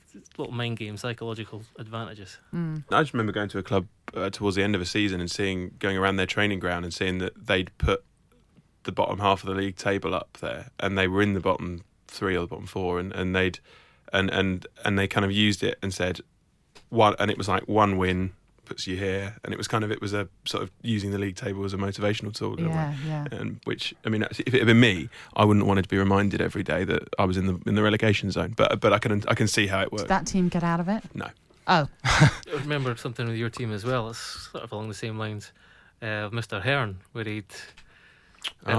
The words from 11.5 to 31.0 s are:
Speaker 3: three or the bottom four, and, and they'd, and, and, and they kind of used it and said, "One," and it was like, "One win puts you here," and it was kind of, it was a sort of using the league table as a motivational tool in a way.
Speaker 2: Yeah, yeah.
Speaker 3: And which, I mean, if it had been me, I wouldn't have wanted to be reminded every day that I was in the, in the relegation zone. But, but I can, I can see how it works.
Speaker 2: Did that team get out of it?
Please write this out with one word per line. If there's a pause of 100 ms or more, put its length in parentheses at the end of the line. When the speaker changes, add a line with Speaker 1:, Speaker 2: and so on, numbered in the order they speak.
Speaker 3:
three
or
the
bottom
four,
and,
and
they'd, (540)
and,
and, (180)
and
they
kind
of
used
it
and
said, (680)
"One,"
and
it
was
like,
"One
win (320)
puts
you
here,"
and
it
was
kind
of,
it
was
a (160)
sort
of (120)
using
the
league
table
as
a
motivational
tool
in
a
way.
Speaker 2:
Yeah,
yeah.
Speaker 3:
And
which, (100)
I
mean,
if
it
had
been
me, (280)
I
wouldn't
have
wanted
to
be
reminded
every
day
that (120)
I
was
in
the,
in
the
relegation
zone.
But,
but
I
can,
I
can
see
how
it
works.
Speaker 2:
Did
that
team
get
out
of
it? (120)